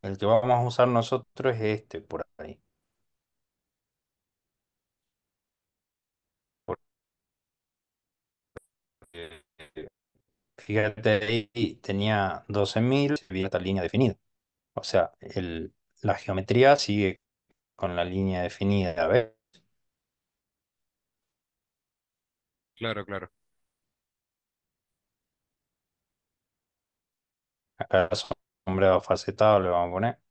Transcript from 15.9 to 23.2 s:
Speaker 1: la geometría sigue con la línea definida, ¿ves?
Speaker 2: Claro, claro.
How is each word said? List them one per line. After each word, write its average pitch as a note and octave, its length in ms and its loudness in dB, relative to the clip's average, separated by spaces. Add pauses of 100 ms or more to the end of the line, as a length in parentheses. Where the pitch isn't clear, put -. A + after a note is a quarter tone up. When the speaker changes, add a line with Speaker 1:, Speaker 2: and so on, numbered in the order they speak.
Speaker 1:
la G2 140 0
geometría G#2 640 4
sigue G#2 440 0 (540)
con F2 200 -4
la F2 100 0
línea F#2 380 -2
definida, F2+ 640 -2
¿ves? A2 240 2 (3500)
Speaker 2:
Claro, G#2+ 300 -6
claro. F#2+ 240 -10 (4000)